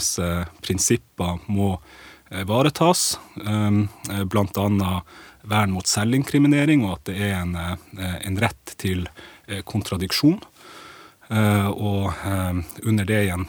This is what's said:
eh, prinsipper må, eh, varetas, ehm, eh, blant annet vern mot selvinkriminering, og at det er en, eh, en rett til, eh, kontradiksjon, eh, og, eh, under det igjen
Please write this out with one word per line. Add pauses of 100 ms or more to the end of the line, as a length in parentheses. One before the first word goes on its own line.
(220)
eh, (180)
prinsipper
må, (500)
eh,
varetas, (260)
ehm, (220)
eh,
blant
annet (440)
vern
mot
selvinkriminering,
og
at
det
er
en,
eh,
en
rett
til, (400)
eh,
kontradiksjon, (880)
eh,
og, (120)
eh, (320)
under
det
igjen